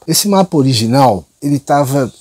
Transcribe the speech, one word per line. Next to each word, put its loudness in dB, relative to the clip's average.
Esse -2
mapa 0
original, 2
ele -2
tava, -2